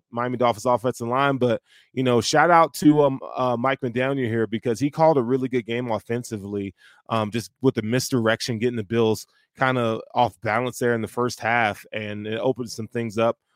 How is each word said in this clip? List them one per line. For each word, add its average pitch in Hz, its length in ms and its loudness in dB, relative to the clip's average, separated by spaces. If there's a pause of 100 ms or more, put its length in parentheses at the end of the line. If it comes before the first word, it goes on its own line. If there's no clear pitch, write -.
(120)
Miami 120 260 -4
Dolphins 120 280 0
offensive 123 420 0
line, 135 300 2
but, 117 240 2 (320)
you 131 100 -2
know, 123 160 4
shout 151 300 4
out 165 240 4
to, 151 300 6
um, 135 180 0 (140)
uh, 127 200 0
Mike 131 240 -2
McDaniel 127 480 -2
here 113 200 0
because 113 340 -4
he 143 80 0
called 160 280 4
a 123 60 2
really 127 240 -2
good 120 200 -4
game 120 240 -4
offensively, 101 800 -6 (360)
um, 107 220 -2
just 117 200 -6 (100)
with 131 140 4
the 110 80 -2
misdirection, 113 760 0
getting 120 160 -2
the 113 80 -6
Bills 110 440 0 (300)
kinda 123 440 0 (120)
off 120 280 0
balance 117 380 -2
there 120 160 2
in 113 60 -2
the 107 60 -4
first 120 320 -4
half, 113 540 0
and 104 340 -10
it 110 120 -4
opened 123 320 -2
some 110 160 -10
things 117 300 -6
up 113 200 2 (180)